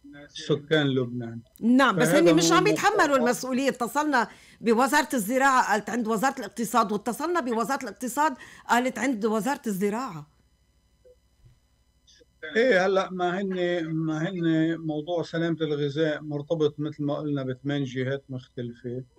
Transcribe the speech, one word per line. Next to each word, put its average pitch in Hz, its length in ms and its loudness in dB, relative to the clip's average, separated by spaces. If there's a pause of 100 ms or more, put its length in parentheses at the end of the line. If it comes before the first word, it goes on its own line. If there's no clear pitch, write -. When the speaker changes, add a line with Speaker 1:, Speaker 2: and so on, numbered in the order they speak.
(300)
Speaker 1:
سكان 147 580 0
لبنان. 120 520 -4 (220)
Speaker 2:
نعم، 247 340 4
بس 170 120 4
Speaker 1:
فهذا 339 240 6
Speaker 2:
هن 311 40 6
مش 330 160 4
Speaker 1:
هو 339 60 6
Speaker 2:
عم 370 100 4
يتحملوا 381 360 2
Speaker 1:
الموضوع. 269 220 4
Speaker 2:
المسؤولية. 254 440 0
اتصلنا 254 580 0 (340)
بوزارة 247 520 4
الزراعة 254 580 2
قالت 214 180 0
عند 220 180 -2
وزارة 226 320 0
الاقتصاد، 233 520 0
واتصلنا 285 480 -2
بوزارة 240 440 -2
الاقتصاد 254 500 -2 (360)
قالت 247 300 2
عند 233 260 -2
وزارة 226 420 -2
الزراعة. 202 600 -4 (2250)
Speaker 1:
ايه، 220 300 4
هلا 190 260 0
ما 180 300 -2
هن، 180 440 -2
ما 160 440 -4
هن 165 480 0
موضوع 156 460 -4
سلامة 165 380 -2
الغذاء 147 600 -2
مرتبط 151 580 -2
مثل 147 240 -6
ما 143 120 -2
قلنا 147 280 -4
بثمان 139 400 -4
جهات 131 460 -6
مختلفة. 123 760 -10 (160)